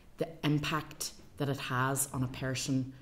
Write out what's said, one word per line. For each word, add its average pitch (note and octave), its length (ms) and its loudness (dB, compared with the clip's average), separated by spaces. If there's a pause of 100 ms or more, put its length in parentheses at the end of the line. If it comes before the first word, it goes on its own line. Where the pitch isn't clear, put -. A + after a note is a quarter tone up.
(180)
the D3+ 100 0 (160)
impact D3+ 680 0 (260)
that C#3+ 120 0
it C#3 100 2
has C3 540 2
on C3 100 2
a B2 40 2
person C3 640 0 (100)